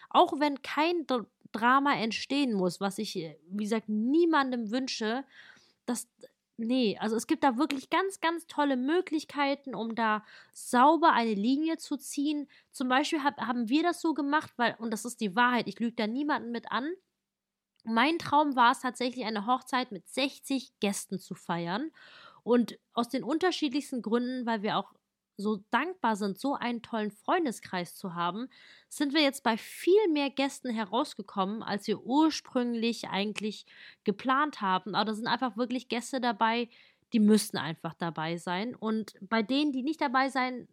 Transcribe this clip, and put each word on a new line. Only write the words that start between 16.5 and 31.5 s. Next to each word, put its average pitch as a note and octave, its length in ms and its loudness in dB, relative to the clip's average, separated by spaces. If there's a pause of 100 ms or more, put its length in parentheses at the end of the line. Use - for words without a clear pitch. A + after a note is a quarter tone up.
mit A#3 220 -8
an, B3+ 180 -4 (920)
mein B3+ 340 2
Traum D4 380 2
war A#3+ 160 6
es B3+ 80 -2
tatsächlich, B3 440 -4
eine G#3 220 -4
Hochzeit B3+ 460 -2
mit F3+ 160 -14
sechzig - 720 -4
Gästen G3 400 -4
zu - 140 -14
feiern. F3+ 580 -4 (500)
Und A#3+ 360 2 (160)
aus A#3+ 140 -2
den C4 140 -4
unterschiedlichsten C#4+ 800 -2
Gründen, A#3+ 420 -2
weil A3+ 180 -2
wir G3+ 140 -2
auch - 160 -4 (440)
so G#3 360 -2
dankbar B3+ 420 0
sind, G3 240 -4
so C4+ 160 -2
einen A#3 260 -4
tollen G#3+ 300 -4
Freundeskreis A3 880 -4
zu F3+ 180 -10
haben, F3 340 -4 (400)
sind C#4+ 240 -4
wir D#4+ 80 4
jetzt C#4 220 2
bei A3+ 140 2
viel G4 560 2
mehr C#4+ 180 0
Gästen C4+ 400 -4
herausgekommen, G#3+ 920 -4